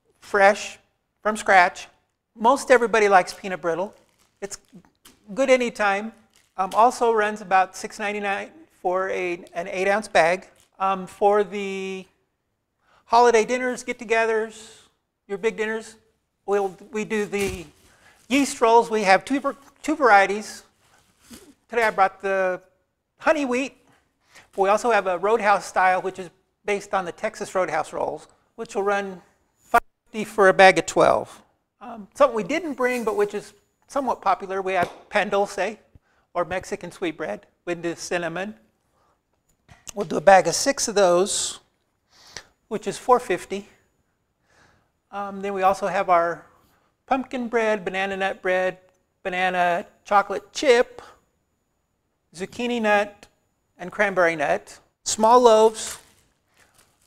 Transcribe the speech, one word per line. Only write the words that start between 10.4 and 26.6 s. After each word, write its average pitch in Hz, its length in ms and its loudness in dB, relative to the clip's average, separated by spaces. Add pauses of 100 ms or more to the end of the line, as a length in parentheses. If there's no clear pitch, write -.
Um, 185 280 -4
for 208 360 2
the 190 600 -8 (1000)
holiday 233 400 4
dinners, 247 380 -6
get-togethers, 226 1000 -4 (460)
your 202 100 -8
big 208 180 -4
dinners, 220 400 -8 (500)
we'll, 196 300 -2 (160)
we 214 140 -6
do 208 200 -4
the 185 400 -6 (600)
yeast 269 320 0
rolls. 233 320 4
We 214 120 -2
have 190 200 4
two, 277 160 -4
ver-, 277 160 -6 (260)
two 302 140 -2
varieties. 208 680 2 (1080)
Today 233 140 0
I 220 60 2
brought 190 320 0
the 190 400 -2 (580)
honey 302 260 0
wheat. 247 320 -6 (800)
We 196 120 2
also 214 220 2
have 202 160 2
a 180 100 -2
Roadhouse 202 480 0
style, 185 360 0
which 185 180 -8
is 180 100 -14 (360)